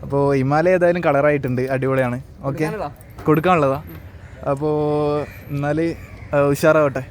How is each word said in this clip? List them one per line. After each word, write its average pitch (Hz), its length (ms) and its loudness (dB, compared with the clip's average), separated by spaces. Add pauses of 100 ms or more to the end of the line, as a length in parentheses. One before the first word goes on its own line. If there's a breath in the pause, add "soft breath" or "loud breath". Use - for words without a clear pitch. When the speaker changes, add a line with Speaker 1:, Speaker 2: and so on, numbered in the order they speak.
Speaker 1:
അപ്പോ 139 160 -2 (200)
ഹിമാലയ 151 400 4
ഏതായാലും 175 280 2
കളറായിട്ടുണ്ട്, 139 560 2 (120)
അടിപൊളിയാണ്. 131 440 0
ഓക്കെ, - 260 -18
Speaker 2:
കൊടുക്കാനുള്ളതാ? 151 460 -4 (360)
Speaker 1:
കൊടുക്കാനുള്ളതാ? 151 520 2 (120)
Speaker 2:
ഉം. - 80 -16 (520)
Speaker 1:
അപ്പോ 143 200 -2 (800)
എന്നാല്, 147 360 -2 (480)
ആ, 143 40 4 (140)
ഉഷാറാവട്ടെ. 147 580 4